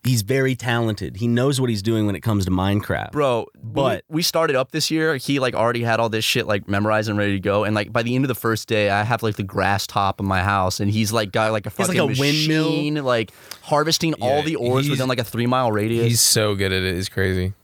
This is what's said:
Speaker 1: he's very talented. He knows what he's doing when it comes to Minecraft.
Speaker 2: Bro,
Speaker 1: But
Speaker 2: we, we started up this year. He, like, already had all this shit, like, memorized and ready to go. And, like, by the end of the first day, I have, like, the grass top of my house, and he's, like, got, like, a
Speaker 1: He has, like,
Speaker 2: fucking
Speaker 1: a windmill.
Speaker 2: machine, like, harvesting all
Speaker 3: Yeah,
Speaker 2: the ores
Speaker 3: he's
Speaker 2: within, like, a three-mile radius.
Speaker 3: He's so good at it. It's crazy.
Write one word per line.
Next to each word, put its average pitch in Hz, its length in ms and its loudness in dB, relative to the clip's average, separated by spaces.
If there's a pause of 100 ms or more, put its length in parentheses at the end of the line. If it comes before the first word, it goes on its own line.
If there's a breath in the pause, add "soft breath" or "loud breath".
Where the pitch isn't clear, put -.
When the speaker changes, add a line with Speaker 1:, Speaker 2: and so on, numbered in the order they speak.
Speaker 1:
he's 120 140 2
very 131 320 0
talented. 113 640 -2
He 120 100 -2
knows 127 320 2
what 123 100 2
he's 104 120 -2
doing 110 240 2
when 98 100 -2
it 73 40 -8
comes 104 260 0
to 92 40 -2
Minecraft. 92 640 0
Speaker 2:
Bro, 135 340 0 (160)
Speaker 1:
But 113 460 -2
Speaker 2:
we, 151 80 -6
we 170 60 0
started 160 340 0
up 131 160 0
this 156 180 -2
year. 156 260 2
He, 139 220 0
like, 127 160 0
already 117 280 2
had 113 180 2
all 117 80 2
this 107 160 -2
shit, - 220 0
like, 104 220 -2
memorized 107 400 0
and 104 100 -2
ready 101 160 0
to 98 60 -2
go. 101 240 2
And, 107 100 0
like, 104 180 -2
by 117 100 0
the 120 120 -2
end 131 100 2
of 135 40 0
the 120 60 -2
first 113 340 -2
day, 104 220 2
I 101 120 2
have, 117 200 -2
like, 110 140 -2
the 107 60 -4
grass 98 440 0
top 98 340 -2
of 98 60 -2
my 92 160 2
house, 98 380 0
and 104 100 0
he's, 107 220 0
like, 110 200 -2
got, 110 200 0
like, 107 140 -4
a 104 40 -8
Speaker 1:
He - 80 -14
has, 190 100 0
like, 175 100 0
Speaker 2:
fucking - 20 2
Speaker 1:
a 135 200 0
windmill. 156 440 2
Speaker 2:
machine, 151 400 -2
like, 120 280 0 (300 loud breath)
harvesting 156 520 0
all 131 240 0
Speaker 3:
Yeah, 147 80 0
Speaker 2:
the 160 100 -4
ores 127 300 0
Speaker 3:
he's 143 60 -2
Speaker 2:
within, 131 160 0
like, 127 120 0
a 113 40 -2
three-mile 120 480 0
radius. 113 340 0
Speaker 3:
He's 117 140 2
so 107 340 2
good 95 180 0
at 95 100 0
it. 92 140 0
It's 95 120 -4
crazy. 92 440 0 (100)